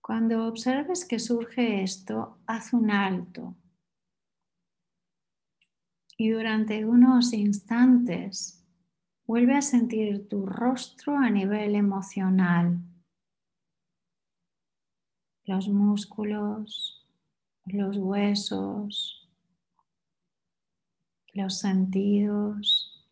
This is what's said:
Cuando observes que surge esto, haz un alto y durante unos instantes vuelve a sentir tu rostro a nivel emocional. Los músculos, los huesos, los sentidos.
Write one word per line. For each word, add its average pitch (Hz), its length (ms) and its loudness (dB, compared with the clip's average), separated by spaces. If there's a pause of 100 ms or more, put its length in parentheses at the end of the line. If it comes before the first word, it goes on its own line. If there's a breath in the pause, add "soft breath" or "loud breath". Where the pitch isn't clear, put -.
Cuando 226 460 -2
observes 269 580 -2
que 226 140 -6
surge 233 640 -2
esto, 214 640 -8
haz 226 260 -6
un 220 160 2
alto 190 680 -2 (2500)
y 220 120 0
durante 220 540 -2
unos 240 480 6
instantes 226 1300 2 (720)
vuelve 240 280 4
a 285 60 2
sentir 220 680 0
tu 202 180 -4
rostro 247 720 -4
a 254 120 2
nivel 208 460 0
emocional. 185 1040 2 (2750)
Los 190 240 -4
músculos, 208 1400 -2 (560)
los 196 320 -4
huesos, 202 1400 -4 (2000)
los 190 260 -6
sentidos. 202 1500 -2